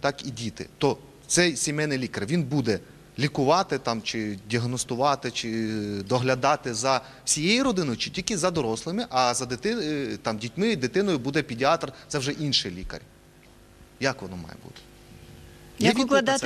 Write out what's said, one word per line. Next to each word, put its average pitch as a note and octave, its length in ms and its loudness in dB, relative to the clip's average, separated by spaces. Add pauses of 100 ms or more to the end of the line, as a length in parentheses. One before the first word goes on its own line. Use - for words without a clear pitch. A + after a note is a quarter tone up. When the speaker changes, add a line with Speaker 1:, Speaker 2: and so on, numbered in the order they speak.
Speaker 1:
так - 260 -2
і C#3 40 -6
діти. A2 360 -8 (120)
То C3+ 180 2 (300)
цей E3+ 300 2
сімейний D3 420 0
лікар, G#2+ 280 -4
він D#3+ 160 2
буде B2 360 2 (400)
лікувати D3 600 2
там, A2+ 240 -2
чи G#2+ 360 -4 (120)
діагностувати, B2 800 0
чи A2+ 380 -2 (400)
доглядати B2+ 640 2
за B2+ 260 2 (240)
всією G3+ 400 2
родиною, F3+ 320 0
чи - 140 -4
тільки F#3 280 0
за F3+ 120 2
дорослими, E3 600 -2
а B2+ 240 4
за B2+ 120 -4
дити-, G3 360 -2
е, C#3+ 400 -2
там, A2 160 0
дітьми, F3 380 0
дитиною D#3 420 0
буде C3+ 240 -2
педіатр, C3+ 500 0 (160)
це D3 100 -2
вже C3+ 140 -2
інший C#3+ 380 -2
лікар. F2+ 300 -10 (1000)
Як B2+ 220 0
воно F#2 140 -10
має E2+ 180 -12 (100)
бути? - 120 -18 (1000)
Є A3 100 4
Speaker 2:
Як A3+ 100 6
Speaker 1:
відповідь B3+ 120 2
на C#4 80 6
Speaker 2:
укладати C4+ 280 4